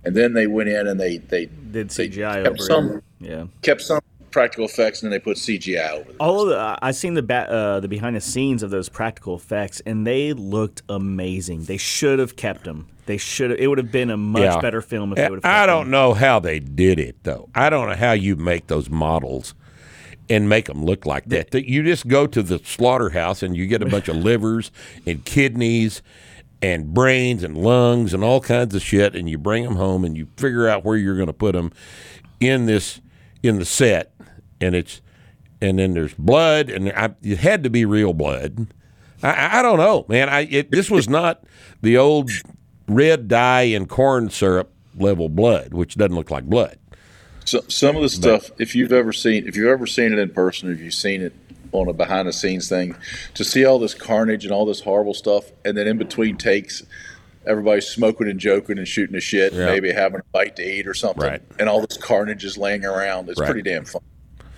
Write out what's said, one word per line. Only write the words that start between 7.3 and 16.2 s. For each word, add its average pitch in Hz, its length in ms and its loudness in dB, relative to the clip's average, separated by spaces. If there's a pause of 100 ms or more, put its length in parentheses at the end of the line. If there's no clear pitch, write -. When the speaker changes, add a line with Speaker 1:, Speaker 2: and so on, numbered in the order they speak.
Speaker 2:
uh, 104 300 0
the 95 80 -8
behind 110 280 -6
the 101 40 -4
scenes 127 420 -2
of 98 80 -8
those 92 200 -4
practical 110 460 -8
effects, 101 500 -8
and 110 200 -4
they 139 280 0
looked 104 560 -6
amazing. 92 760 -6
They 95 140 -8
should 139 400 0
have 127 180 -2
kept - 320 -8
'em. 78 180 -12 (200)
They 104 100 -4
should 127 340 -4
have. - 80 -2
It 135 100 2
would 139 100 2
have 120 140 -6
been 123 180 0
a 107 80 -4
much 104 240 0
Speaker 3:
Yeah. 87 180 4
Speaker 2:
better 110 220 -4
film 104 300 -6
if 95 60 -2
Speaker 3:
Yeah, 143 60 2
Speaker 2:
they - 60 0
would 180 140 -8
have 180 60 2
Speaker 3:
I 208 100 4
Speaker 2:
kept 202 80 6
Speaker 3:
don't 160 180 2
Speaker 2:
them. 127 60 -6
Speaker 3:
know 135 220 6
how 120 240 4